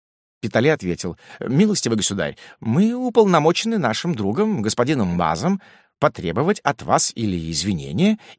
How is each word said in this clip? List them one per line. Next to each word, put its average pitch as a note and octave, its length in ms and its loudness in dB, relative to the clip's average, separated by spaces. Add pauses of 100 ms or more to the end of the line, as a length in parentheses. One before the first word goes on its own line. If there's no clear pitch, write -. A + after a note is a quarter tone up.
(400)
Петале A#2+ 340 2
ответил: F2 420 -6 (240)
«Милостивый C#3 560 0
государь, F2+ 400 -4 (240)
мы F3 320 2
уполномочены A3 840 2
нашим C#3+ 360 -2
другом, B2+ 460 -2
господином A#2+ 480 0
Мазом, F2 540 0 (360)
потребовать A#2 640 -2
от - 220 -4
вас A#2 320 0
или F2+ 360 -4
извинения, F2+ 680 0 (200)